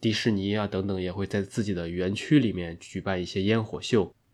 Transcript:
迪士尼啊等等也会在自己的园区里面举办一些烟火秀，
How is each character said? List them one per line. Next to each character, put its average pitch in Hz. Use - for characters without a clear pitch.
迪 113
士 110
尼 101
啊 104
等 95
等 95
也 90
会 98
在 101
自 101
己 101
的 85
园 90
区 147
里 113
面 85
举 -
办 92
一 90
些 95
烟 110
火 -
秀， 98